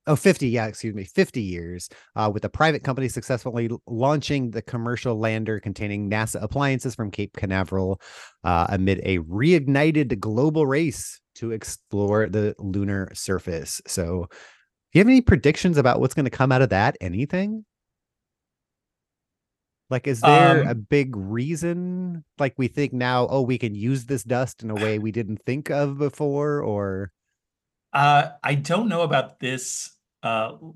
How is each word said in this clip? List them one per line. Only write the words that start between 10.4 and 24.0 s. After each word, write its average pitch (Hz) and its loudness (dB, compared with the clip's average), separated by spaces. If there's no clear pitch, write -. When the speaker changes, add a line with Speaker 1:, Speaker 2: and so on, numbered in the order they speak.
Speaker 1:
race 143 -2
to 113 -8
explore 104 -2
the 104 0
lunar 98 -4
surface. 85 -6
So, 87 -4
do - -20
you 156 8
have 220 6
any 262 8
predictions 156 4
about 123 6
what's 131 0
gonna 139 0
come 135 2
out 127 6
of 120 4
that? 101 2
Anything? 180 -4
Like, 131 -2
is 120 -2
there 147 8
Speaker 2:
Um, - 0
Speaker 1:
a 120 -2
big 131 0
reason? 170 -6
Like, 139 0
we 127 0
think 139 -2
now, 127 0
"Oh, 135 2
we 123 0
can 107 -4
use 120 -2